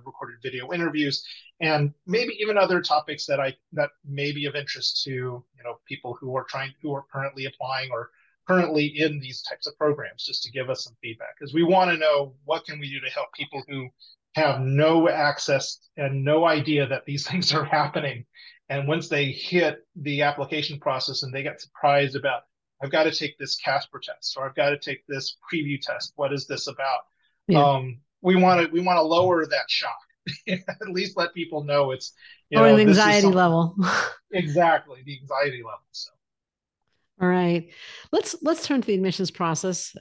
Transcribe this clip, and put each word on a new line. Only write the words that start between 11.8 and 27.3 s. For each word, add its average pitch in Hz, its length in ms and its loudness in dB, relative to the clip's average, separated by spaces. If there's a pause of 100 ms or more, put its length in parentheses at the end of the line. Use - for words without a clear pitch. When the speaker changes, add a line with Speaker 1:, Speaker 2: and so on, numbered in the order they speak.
Speaker 1:
know 143 380 2 (100)
what 156 220 -4
can 151 140 -14
we 139 100 -10
do 139 100 -10
to 131 100 -8
help 135 240 -8
people 143 340 -10
who 135 200 -8 (460)
have 143 260 2
no 156 480 4
access 147 880 0
and 139 280 -4
no 156 200 4
idea 147 440 2
that 135 180 -4
these 143 200 -6
<laughs> - 20 -8
things 180 260 0
are 151 100 0
happening. 143 600 -2 (420)
And 139 200 -4
once 170 200 -2
they 143 220 0
hit - 640 0
the 147 280 -2
application 143 580 -2
process 131 420 -2
and 131 100 -10
they 135 120 -8
get - 160 -8
surprised 139 560 2
about, 127 260 -2 (400)
"I've 139 80 -8
gotta 156 220 4
take 151 260 -6
this 135 180 -6
casper 135 460 -4
test, - 340 -10
or 135 100 -6
I've 131 100 -10
gotta 143 220 2
take 139 280 -10
this - 300 -8 (160)
preview 147 280 -4
test. - 360 -8
What 139 160 -2
is 139 140 -6
this 127 200 -8
about?" 135 360 -4 (440)